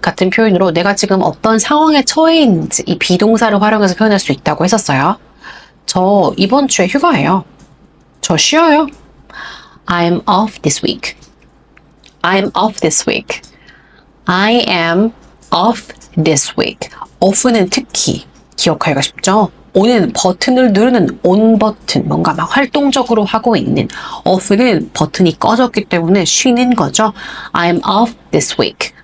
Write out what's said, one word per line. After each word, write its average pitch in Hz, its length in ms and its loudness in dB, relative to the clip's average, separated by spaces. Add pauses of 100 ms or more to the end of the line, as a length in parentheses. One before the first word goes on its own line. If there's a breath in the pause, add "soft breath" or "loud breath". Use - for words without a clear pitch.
같은 185 280 -2
표현으로 190 420 2
내가 175 240 0
지금 190 260 0
어떤 220 380 0
상황에 302 440 2
처해 320 380 2
있는지 170 440 2
이 175 120 -2
비동사를 208 640 2
활용해서 208 340 2
표현할 208 240 2
수 - 120 -2
있다고 147 340 -2
했었어요. 185 540 0 (640 loud breath)
저 185 520 2
이번 247 300 0
주에 185 200 0
휴가예요. 196 560 0 (760)
저 - 180 -2
쉬어요. 311 500 2 (960 loud breath)
I'm 175 420 0
off 208 340 0
this - 240 -2
week. - 300 -8 (1080)
I'm 190 340 -2
off 202 240 -2
this - 280 -2
week. - 340 -8 (840 loud breath)
I 214 420 0
am 180 440 0 (400)
off 190 420 -2 (280)
this 156 380 0
week. - 300 -6 (300 loud breath)
off는 196 500 2
특히 - 560 -6 (320)
기억하기가 151 440 -2
쉽죠? 196 500 -2 (220)
on은 208 400 2
버튼을 247 600 0
누르는 214 500 2
on 220 340 4
버튼, 214 500 -2
뭔가 160 260 0
막 165 220 -6
활동적으로 262 680 0
하고 220 320 0
있는. 117 320 -2 (380 loud breath)
off는 196 680 0
버튼이 160 460 0
꺼졌기 226 460 0
때문에 175 400 0
쉬는 247 500 0
거죠. 208 380 0 (400 loud breath)
I'm 170 240 0 (100)
off 226 280 0 (160)
this - 280 0
week. - 320 -4 (120)